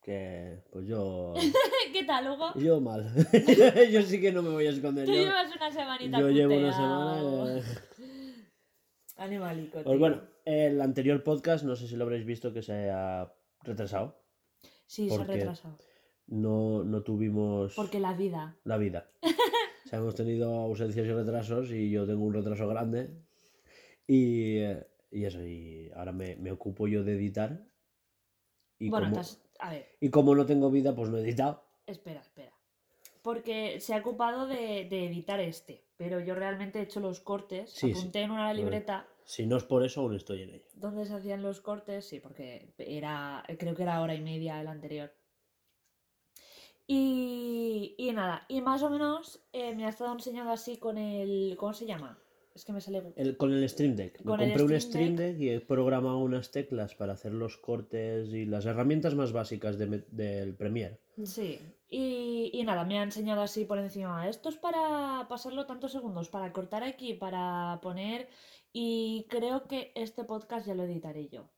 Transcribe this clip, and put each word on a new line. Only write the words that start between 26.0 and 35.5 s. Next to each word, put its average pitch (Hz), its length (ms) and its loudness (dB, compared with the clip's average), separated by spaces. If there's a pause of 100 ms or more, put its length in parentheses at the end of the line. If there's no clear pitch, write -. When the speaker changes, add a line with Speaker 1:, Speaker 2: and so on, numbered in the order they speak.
Speaker 1:
me, 92 240 -6
me 95 160 -6
ocupo 101 340 -4
yo 104 160 2
de 104 120 0
editar. 107 520 -2 (1120)
Y 107 100 -4
Speaker 2:
Bueno, 208 200 2
Speaker 1:
como, 208 120 2
Speaker 2:
estás... - 220 -12 (160)
a 180 140 -10
ver. 143 160 -12 (100)
Speaker 1:
y 139 120 2
como 143 260 8
no 143 100 6
tengo 139 240 4
vida, 135 240 4
pues 113 160 -2
no 113 80 0
he 110 40 0
editado. 127 420 0 (220)
Speaker 2:
Espera, 165 340 -14
espera. 131 320 -20 (680)
Porque 226 580 -4
se 226 140 -4
ha 214 40 2
ocupado 240 480 -2
de, 220 420 -4
de 180 180 -2
editar 175 340 -4
este, - 560 -8